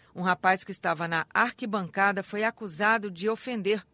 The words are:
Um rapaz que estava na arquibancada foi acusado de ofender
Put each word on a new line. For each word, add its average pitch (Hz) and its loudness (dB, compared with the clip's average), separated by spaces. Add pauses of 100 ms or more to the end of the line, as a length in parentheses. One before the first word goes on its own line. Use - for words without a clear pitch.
(140)
Um 180 -8
rapaz 185 2
que 202 -10
estava 170 -2
na 165 0
arquibancada 196 0
foi 208 -4
acusado 208 0
de 180 -4
ofender 214 -2